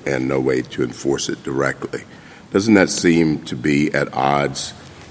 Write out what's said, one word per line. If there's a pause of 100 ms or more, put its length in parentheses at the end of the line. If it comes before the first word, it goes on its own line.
and
no
way
to
enforce
it
directly. (480)
Doesn't
that
seem
to
be
at
odds, (400)